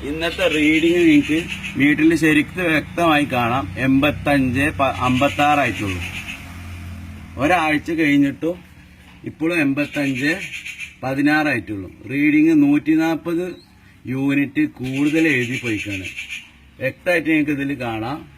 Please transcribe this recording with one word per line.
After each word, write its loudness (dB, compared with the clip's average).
ഇന്നത്തെ -2
റീഡിങ് 4
നിങ്ങൾക്ക് 4
വീട്ടിൽ 4
ശരിക്കും 2
വ്യക്തമായി 2
കാണാം. -2
എൺപത്തഞ്ച് 2
പ-, 0
അമ്പത്താറായിട്ടുള്ളൂ. 0
ഒരാഴ്ച 0
കഴിഞ്ഞിട്ടും 2
ഇപ്പോഴും -2
എൺപത്തഞ്ച് -2
പതിനാറായിട്ടുള്ളൂ. 0
റീഡിങ് 4
നൂറ്റിനാപ്പത് 0
യൂണിറ്റ് 0
കൂടുതൽ 0
എഴുതി 0
പോയിക്കാണ്. -6
വ്യക്തമായിട്ട് -2
നിങ്ങൾക്ക് 2
ഇതിൽ -4
കാണാം. -6